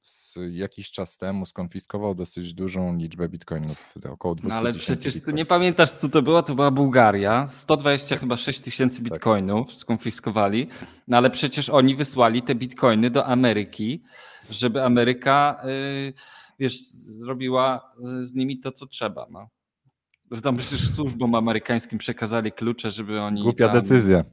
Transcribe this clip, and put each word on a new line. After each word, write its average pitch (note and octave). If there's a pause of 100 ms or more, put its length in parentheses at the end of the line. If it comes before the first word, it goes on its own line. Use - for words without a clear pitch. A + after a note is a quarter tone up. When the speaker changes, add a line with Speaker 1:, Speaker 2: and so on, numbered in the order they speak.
Speaker 1:
s-, - (120)
jakiś F#2+
czas -
temu F#2+
skonfiskował G2
dosyć F2
dużą F#2
liczbę E2+
bitcoinów, D#2 (160)
około E2+
Speaker 2:
No, A2
ale A2+
Speaker 1:
dwustu F#2
tysięcy -
Speaker 2:
przecież C3+
ty D#3+
Speaker 1:
bitcoinów. D3+
Speaker 2:
nie D#3
pamiętasz, F3
co -
to C#3+
było? D#3+
To D3
była C#3
Bułgaria. B2
Sto -
dwadzieścia C#3+
Speaker 1:
Tak. B2+
Speaker 2:
chyba B2
sześć -
tysięcy B2+
Speaker 1:
Tak. -
Speaker 2:
bitcoinów G#2+
skonfiskowali, A2 (400)
no, A#2+
ale B2+
przecież C#3+
oni C3+
wysłali B2
te C#3
bitcoiny A#2+
do C3
Ameryki, A#2 (480)
żeby A#2+
Ameryka, B2+ (460)
y, C3+ (460)
wiesz, C3 (120)
zrobiła, B2+ (280)
y, B2+
z B2
nimi C3
to, C3+
co -
trzeba, A2+
no. G#2 (840)
Że A2+
tam C3
przecież -
służbom B2
amerykańskim A2+
przekazali A2+
klucze, A#2
żeby G#2+
oni G#2
Speaker 1:
Głupia A#2
Speaker 2:
tam G#2+
Speaker 1:
decyzja. G#2